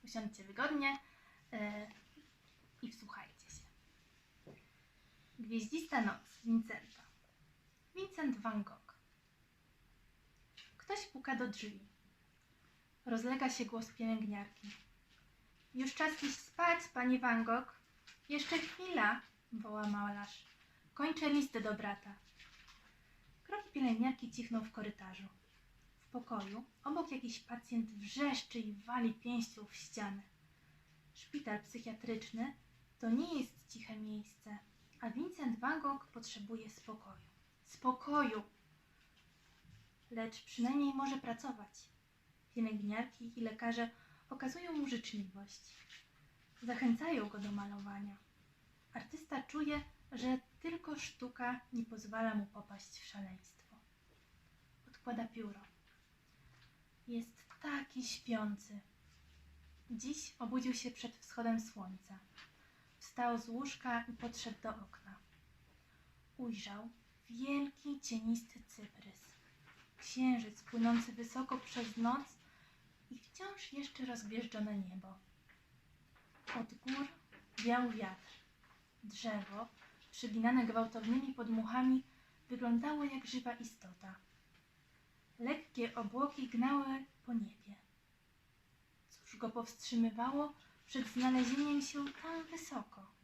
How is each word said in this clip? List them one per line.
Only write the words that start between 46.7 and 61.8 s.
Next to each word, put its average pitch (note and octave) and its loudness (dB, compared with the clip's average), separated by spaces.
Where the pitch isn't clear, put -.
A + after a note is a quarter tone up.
go G3+ -8
do G3+ -2
malowania. G3+ -6
Artysta C#4+ -6
czuje, D4 0
że B3+ 2
tylko E4 -4
sztuka B3 -4
nie A#3 0
pozwala A3 0
mu G3+ 2
popaść G3 -14
w - -16
szaleństwo. - -12
Odkłada A3+ -4
pióro. G#3 -8
Jest A#3 -4
taki C#4 -2
śpiący. G#3+ -2
Dziś B3 -4
obudził B3 2
się B3 -2
przed - -8
wschodem A3+ 2
słońca. F#3+ -10